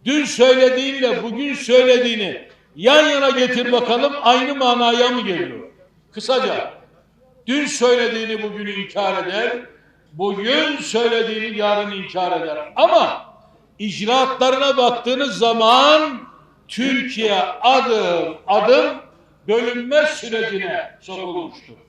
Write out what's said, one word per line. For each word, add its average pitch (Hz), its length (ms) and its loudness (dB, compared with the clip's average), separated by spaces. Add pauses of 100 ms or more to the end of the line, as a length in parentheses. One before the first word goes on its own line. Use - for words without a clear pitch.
Dün 285 200 0
söylediğinle 254 960 2
bugün 247 300 -6
söylediğini 240 920 2 (280)
yan 277 320 4
yana 277 220 2
getir 247 420 0
bakalım, 247 500 0
aynı 262 340 2
manaya 240 540 2
mı 247 120 -4
geliyor? 131 480 -6 (420)
Kısaca, 208 640 -4 (720)
dün 277 180 -2
söylediğini 220 800 0
bugün 208 220 -8
inkar 196 580 -4
eder, 233 360 -4 (540)
bugün 220 640 -2
söylediğini 220 800 -2
yarın 208 340 0
inkar 180 500 -4
eder. 151 340 -8
Ama - 600 2 (440)
icraatlarına 254 1000 0
baktığınız 247 600 0
zaman 247 840 4 (460)
Türkiye 220 720 -2 (200)
adım 214 760 0 (100)
adım 269 500 2 (500)
bölünme 247 580 0
sürecine 220 960 -6
sokulmuştur. 175 720 -12 (160)